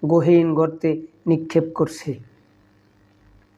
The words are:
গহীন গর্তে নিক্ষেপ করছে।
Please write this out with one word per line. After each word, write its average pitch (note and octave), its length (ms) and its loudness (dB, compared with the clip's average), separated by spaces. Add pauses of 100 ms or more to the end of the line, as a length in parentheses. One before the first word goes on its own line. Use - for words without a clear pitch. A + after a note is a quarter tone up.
গহীন E3 500 4
গর্তে D#3+ 480 -2 (240)
নিক্ষেপ D#3+ 380 0 (100)
করছে। D3 400 -6 (1400)